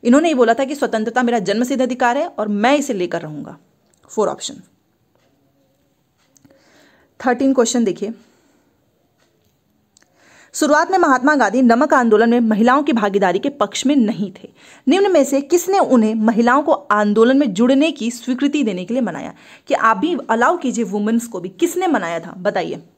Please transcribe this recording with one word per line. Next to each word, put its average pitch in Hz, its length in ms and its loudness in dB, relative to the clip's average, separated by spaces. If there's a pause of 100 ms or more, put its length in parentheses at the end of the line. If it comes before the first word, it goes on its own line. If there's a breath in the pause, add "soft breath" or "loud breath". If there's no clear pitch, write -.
इन्होंने 277 240 4
ये 320 60 0
बोला 233 200 4
था 269 100 -2
कि 277 100 -8
स्वतंत्रता 233 480 -2
मेरा 240 160 0
जन्मसिद्ध 226 440 -2
अधिकार 247 340 0
है 311 100 -4
और 214 220 -8
मैं 220 300 0
इसे 262 140 -4
लेकर 175 280 -4
रहूंगा। 156 380 -14 (500)
फोर 208 200 -2
ऑप्शन। - 260 -10 (2750 soft breath)
थर्टीन 262 280 0
क्वेश्चन 240 300 0
देखिए, 202 280 -4 (2500 soft breath)
शुरुआत 302 360 0
में 381 80 0
महात्मा 285 360 2
गांधी 240 280 2
नमक 254 320 4
आंदोलन 233 360 4
में 240 100 2
महिलाओं 233 420 2
की 294 100 0
भागीदारी 202 460 0
के 285 100 -4
पक्ष - 380 -4
में 294 100 2
नहीं 202 360 -2
थे। - 180 -20 (380 soft breath)
निम्न 392 220 4
में 302 140 4
से 269 160 0
किसने 349 380 0
उन्हें 226 360 2
महिलाओं 233 480 2
को 302 100 0
आंदोलन 214 640 2
में 277 180 0
जुड़ने 269 380 2
की 220 180 -6
स्वीकृति 277 520 -4
देने 185 220 -4
के 220 100 -8
लिए 262 60 -2
मनाया? 190 340 -8 (320 loud breath)
कि - 80 -2
आप 226 220 2
भी 302 220 -4 (120)
अलाउ 262 280 0
कीजिए 233 260 -4
वुमेन्स 208 420 -4
को 185 140 -10
भी, 180 80 -12
किसने 339 380 -4
मनाया 175 340 -2
था 170 180 -16
बताइए? 180 440 -6 (160)